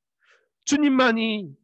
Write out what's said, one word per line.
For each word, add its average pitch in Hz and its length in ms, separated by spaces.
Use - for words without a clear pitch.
주님만이 226 1000